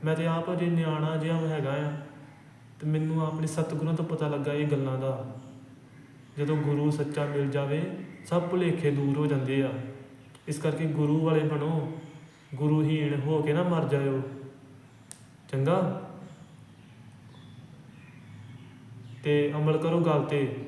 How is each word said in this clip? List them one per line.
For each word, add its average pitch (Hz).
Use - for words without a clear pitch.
ਮੈਂ 156
ਤੇ 165
ਆਪ 165
ਅਜੇ 175
ਨਿਆਣਾ 160
ਜਿਹਾ 160
ਹੈਗਾ 156
ਆ, 147
ਤੇ 156
ਮੈਨੂੰ 156
ਆਪਣੇ 160
ਸਤਿਗੁਰਾਂ 160
ਤੋਂ 160
ਪਤਾ 151
ਲੱਗਾ 143
ਇਹ 147
ਗੱਲਾਂ 135
ਦਾ। 131
ਜਦੋਂ 147
ਗੁਰੂ 147
ਸੱਚਾ 147
ਮਿਲ 143
ਜਾਵੇ, 143
ਸਭ 170
ਭੁਲੇਖੇ 175
ਦੂਰ 139
ਹੋ 151
ਜਾਂਦੇ 135
ਆ। 135
ਇਸ 151
ਕਰਕੇ 160
ਗੁਰੂ 147
ਵਾਲੇ 160
ਬਣੋ, 147
ਗੁਰੂਹੀਣ 151
ਹੋ 151
ਕੇ 147
ਨਾ 170
ਮਰ 165
ਜਾਇਓ, 139
ਚੰਗਾ? 160
ਤੇ 147
ਅਮਲ 156
ਕਰੋ 165
ਗੱਲ 151
ਤੇ। 139